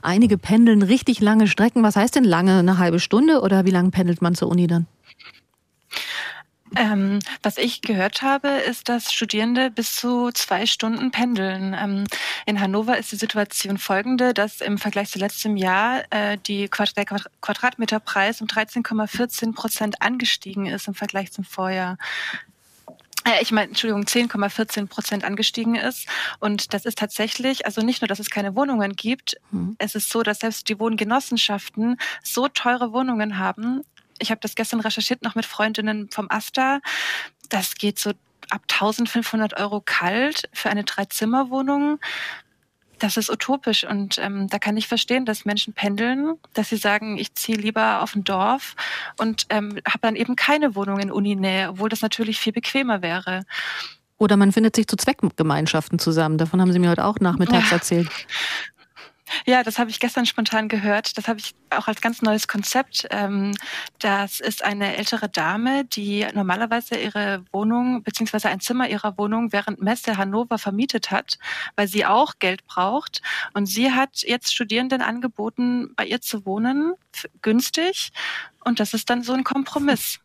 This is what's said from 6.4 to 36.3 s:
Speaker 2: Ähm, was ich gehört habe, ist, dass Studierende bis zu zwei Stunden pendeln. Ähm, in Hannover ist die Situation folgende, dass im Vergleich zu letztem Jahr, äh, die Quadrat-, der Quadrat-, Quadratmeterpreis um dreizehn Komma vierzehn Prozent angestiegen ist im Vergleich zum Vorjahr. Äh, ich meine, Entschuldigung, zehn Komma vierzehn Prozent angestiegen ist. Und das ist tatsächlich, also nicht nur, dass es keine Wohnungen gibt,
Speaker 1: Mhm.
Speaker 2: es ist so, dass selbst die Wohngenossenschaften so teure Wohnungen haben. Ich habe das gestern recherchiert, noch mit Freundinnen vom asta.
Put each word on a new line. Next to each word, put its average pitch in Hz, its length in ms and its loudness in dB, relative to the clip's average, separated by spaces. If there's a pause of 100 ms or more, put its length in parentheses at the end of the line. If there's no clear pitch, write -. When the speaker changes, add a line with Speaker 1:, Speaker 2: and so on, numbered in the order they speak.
Speaker 2:
Ähm, 202 440 2 (240)
was 208 140 0
ich - 240 -2
gehört 202 420 0
habe, 269 260 2
ist, 247 400 -2
dass 240 240 -2
Studierende 233 560 2
bis 226 260 -4
zu 240 380 0
zwei 196 320 0
Stunden 226 460 0
pendeln. 190 680 0
Ähm, 202 260 -2 (420)
in 208 120 0
Hannover 208 380 2
ist - 140 -6
die 208 40 -6
Situation 202 640 -2
folgende, 247 560 2
dass 208 260 -2
im 202 200 -2
Vergleich 208 320 -4
zu 185 80 -8
letztem 208 360 -2
Jahr, 196 540 2
äh, 208 340 0
die 202 240 -2
Quadrat-, - 300 -2
der 202 80 0
Quadrat-, - 260 -6 (100)
Quadratmeterpreis 220 1000 -2
um 214 60 -6
dreizehn 220 340 -2
Komma 214 240 -2
vierzehn 226 480 -4
Prozent 214 480 -4
angestiegen 202 640 -2
ist 196 220 -6
im 196 80 -6
Vergleich 196 360 -6
zum 196 140 -8
Vorjahr. 185 520 -4 (1300)
Äh, 226 180 2
ich 226 120 0
meine, 208 160 2
Entschuldigung, 202 360 -2
zehn 240 220 2
Komma 202 220 -2
vierzehn 214 400 -4
Prozent - 340 -4
angestiegen 220 520 -2
ist. - 320 -4 (320)
Und 208 340 -2
das 196 120 -4
ist 233 120 -4
tatsächlich, 226 680 -4
also 214 160 -4
nicht 240 200 0
nur, 220 80 -2
dass 196 100 -4
es 208 120 -6
keine 196 240 -2
Wohnungen 220 420 0
gibt, - 400 -4 (140)
Speaker 1:
Mhm. 190 260 -4
Speaker 2:
es - 180 -6
ist - 140 -4
so, 226 140 0
dass 208 160 -2
selbst - 280 -4
die 208 120 -2
Wohngenossenschaften 226 1160 0 (240)
so 262 280 -2
teure 247 420 0
Wohnungen 220 460 0
haben. 220 460 -2 (340)
Ich - 140 -4
habe 220 80 -2
das - 160 -8
gestern 226 240 -2
recherchiert, 220 440 -2
noch 226 120 -4
mit 226 100 -2
Freundinnen 214 640 -2
vom 208 200 -6
asta. 262 500 0 (720)